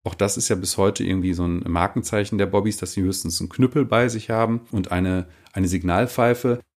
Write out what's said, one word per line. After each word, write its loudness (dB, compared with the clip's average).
Auch -6
das 0
ist -2
ja 2
bis -4
heute 2
irgendwie 0
so -2
ein -2
Markenzeichen 0
der 2
Bobbys, 0
dass -8
sie -2
höchstens -2
einen -6
Knüppel 2
bei 2
sich -6
haben 0
und -2
eine, 0
eine 0
Signalpfeife. 2